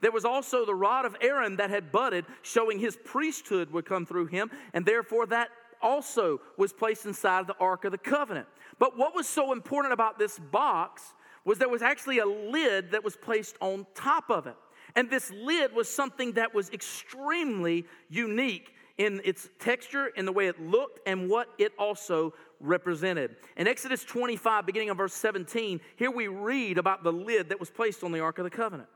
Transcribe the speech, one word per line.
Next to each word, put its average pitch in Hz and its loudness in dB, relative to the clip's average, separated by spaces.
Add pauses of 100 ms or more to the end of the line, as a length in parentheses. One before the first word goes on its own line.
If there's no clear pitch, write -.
There 220 4
was 220 0
also 247 0
the 202 0
rod 226 2
of 208 -6
Aaron 240 2
that 202 0
had 196 -4
budded, 196 0 (160)
showing 220 0
his 214 -2
priesthood 214 -2
would 165 -2
come 185 -2
through 175 -2
him, 190 -4 (240)
and 175 0
therefore 226 2
that 233 0 (320)
also 220 0 (160)
was 196 2
placed 220 0
inside 190 2
the 190 -6
Ark 185 2
of 196 -2
the 196 -6
Covenant. 220 -2 (300)
But 247 4
what 294 4
was 349 -2
so 269 0
important 269 0
about 220 0
this 208 0
box 185 0 (300)
was 208 4
there 254 4
was 240 0
actually 262 2
a 214 4
lid 208 2
that 214 0
was 208 -4
placed 220 -4
on 190 -4
top 302 0
of 170 0
it. 120 -12 (380)
And 240 4
this 254 -2
lid 254 0
was 226 0
something 254 -2
that 226 0
was 202 -2
extremely 240 -2 (240)
unique 220 -2 (240)
in 196 0
its - -2 (100)
texture, 254 -2
in 196 -4
the 190 -2
way 196 2
it 170 -4
looked, 214 0
and 190 0
what 233 2
it 208 2
also 185 0 (260)
represented. 170 0 (200)
In 170 2
Exodus 254 -2
twenty-five, 226 0
beginning 208 -2
of 190 -2
verse 190 -2
seventeen, 196 -2 (160)
here 247 0
we 233 -2
read 208 -2
about 185 2
the 170 2
lid 190 0
that 196 -4
was 170 -10
placed 220 -2
on 170 -4
the 165 -2
Ark 160 -2
of 185 -4
the 180 -6
Covenant. 196 -6